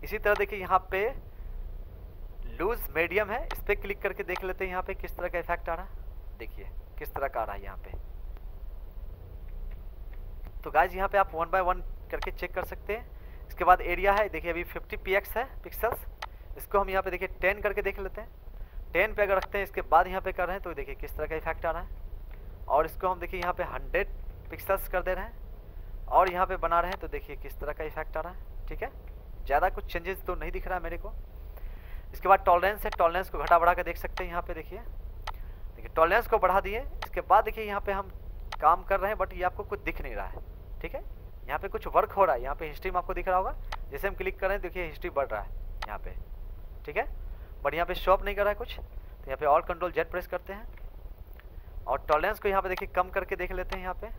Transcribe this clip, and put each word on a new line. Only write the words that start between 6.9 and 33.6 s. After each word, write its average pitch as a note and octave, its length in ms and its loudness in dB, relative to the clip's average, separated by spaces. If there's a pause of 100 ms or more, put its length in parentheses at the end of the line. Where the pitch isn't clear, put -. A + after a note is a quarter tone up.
किस D3 140 -6
तरह C#3 140 0
का B2+ 140 -2
आ - 20 2
रहा G#2 120 -4
है G2+ 80 -8
यहाँ G2 140 -8
पे। F#2 140 -10 (2750)
तो D#3 80 -6
guys F3 240 6
यहाँ F#3+ 140 2
पे G3+ 80 4
आप G3 140 6
one E3 200 0
by F#3+ 140 6
one F3+ 160 2 (300)
करके D#3 200 -4
check - 220 -6
कर F3+ 120 -2
सकते - 300 -4
हैं। - 520 -12
इसके - 160 -2
बाद F3 180 10
area F3 320 4
है, G#3 160 6
देखिए D#3+ 220 -2
अभी E3+ 120 0
फिफ्टी - 340 -6
पी F#3+ 180 0
एक्स - 220 2
है A#3 60 0 (200)
पिक्सेल्स, - 420 -2 (520)
इसको - 220 2
हम G3 100 2
यहाँ F#3+ 140 4
पे F#3 80 0
देखिए F3+ 160 -2 (140)
टेन G3 200 4
करके G#3 200 2
देख G3 180 0
लेते G3 220 -6
हैं। A3+ 80 -12 (640)
टेन G3+ 200 4
पे G#3 100 4
अगर G3 140 6
रखते F#3+ 200 0
हैं, G3 80 0
इसके - 180 -4
बाद E3+ 240 8
यहाँ F#3 140 -2
पे F#3+ 100 -2
कर F3+ 160 0
रहे F3+ 80 0
हैं, G3 80 -6
तो F3 100 -4
देखिए C#3 220 -6
किस - 220 -8
तरह D#3 100 -2
का D#3+ 80 -4
इफेक्ट D#3+ 300 -4
आ E3 60 2
रहा E3 100 -2
है। - 180 -8 (680)
और D3+ 180 6
इसको F3 220 -2
हम F3+ 120 0
देखिए E3+ 200 -4
यहाँ F3 140 2
पे F3+ 100 -2
hundred - 440 0 (420)
pixels F#3+ 380 0
कर F3+ 140 0
दे F#3 120 0
रहे F#3 100 -2
हैं A3+ 160 -10 (680)
और F3 240 8
यहाँ F3+ 140 4
पे F3+ 120 0
बना E3 220 4
रहे F3 120 2
हैं, G3 80 -4
तो D#3+ 80 -6
देखिए D3 280 -6
किस - 240 -8
तरह D3 140 -4
का D#3 100 -4
इफेक्ट D#3 340 -4
आ D#3 40 -2
रहा F3 120 -6
है, - 340 -8
ठीक D#3+ 160 -4
है। C4+ 80 -4 (540)
ज़्यादा D#3 240 6
कुछ - 240 -6
changes F3 300 -4
तो F3+ 120 0
नहीं D#3+ 160 -4
दिख F#3 160 -4
रहा F#3 100 -2
है E3+ 60 -4
मेरे E3+ 140 -4
को। G3+ 140 -6 (1000)
इसके - 160 -2
बाद F#3+ 160 10
tolerance F#3 380 6
है, G#3+ 60 0
tolerance F3+ 400 4
को - 80 -6
घटा D#3 220 8
बढ़ा F3 140 8